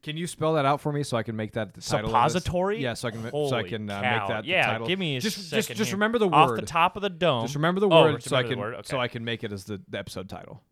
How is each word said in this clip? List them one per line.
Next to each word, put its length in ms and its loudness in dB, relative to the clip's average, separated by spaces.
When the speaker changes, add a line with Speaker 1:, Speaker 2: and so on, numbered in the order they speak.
Speaker 1:
Can 140 -8
you 120 -6
spell 260 0
that 100 2
out 160 2
for 120 -2
me 100 -2
so 140 -2
I 80 0
can 100 -6
make 200 -6
that 200 -4
the 60 -18
title 340 -2
of 180 6
this? 0 -
Speaker 2:
Suppository? 360 0
Speaker 1:
Yeah, 140 -2
so 140 -6
I 20 -2
can 140 -10
ma-, 60 -8
so 160 -2
I 20 0
Speaker 2:
Holy 100 -4
Speaker 1:
can, 220 -6
uh, 100 -4
Speaker 2:
cow. 200 0
Speaker 1:
make 80 -4
that 140 -4
the 60 -10
Speaker 2:
Yeah, 180 2
Speaker 1:
title. 200 -2
Speaker 2:
give 140 0
me 160 -2
a 40 -2
Speaker 1:
Just, 160 -4
just, 140 -12
Speaker 2:
second 260 -2
Speaker 1:
just 120 -2
Speaker 2:
here. 80 -4
Speaker 1:
remember 220 0
the 100 4
Speaker 2:
Off 220 8
the 100 0
Speaker 1:
word. 80 -6
Speaker 2:
top 260 2
of 80 -6
the 80 -2
dome. 340 2
Speaker 1:
Just 120 -4
remember 240 2
the 80 4
Speaker 2:
Oh, 140 10
Speaker 1:
word 140 6
Speaker 2:
just 120 -10
Speaker 1:
so 80 0
I 60 4
Speaker 2:
remember 120 -2
the 160 -4
Speaker 1:
can, 60 -10
Speaker 2:
word. 100 -14
Speaker 1:
so 120 -4
Speaker 2:
Okay. 40 0
Speaker 1:
I 60 -2
can 160 -8
make 180 -4
it 100 -6
as 120 -8
the, 240 -8
the 100 -8
episode 300 -10
title. 440 -14